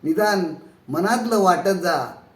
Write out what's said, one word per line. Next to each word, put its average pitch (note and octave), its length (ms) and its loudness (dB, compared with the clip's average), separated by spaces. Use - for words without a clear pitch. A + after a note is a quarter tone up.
निदान F3+ 520 0
मनातलं A3 500 0
वाटत F#3 440 2
जा. D3+ 320 -2